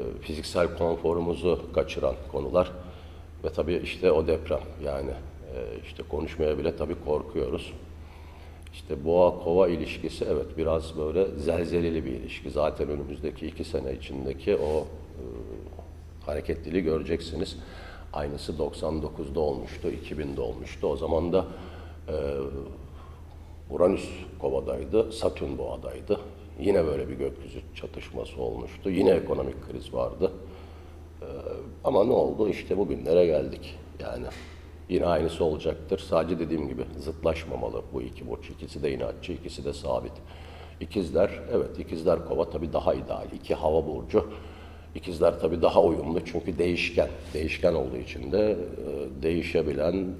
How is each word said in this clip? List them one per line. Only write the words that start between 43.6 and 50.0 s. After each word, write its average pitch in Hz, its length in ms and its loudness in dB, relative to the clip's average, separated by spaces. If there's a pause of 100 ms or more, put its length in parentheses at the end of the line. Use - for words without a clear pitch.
burcu. 73 420 2 (640)
İkizler 85 440 4
tabii 82 220 2
daha 87 220 8
uyumlu 80 420 4
çünkü 85 320 -4
değişken. 85 520 2 (240)
Değişken 80 400 2
olduğu 65 240 0
için 62 340 -6
de, 104 200 4
e, 71 720 -4
değişebilen, 82 840 2 (140)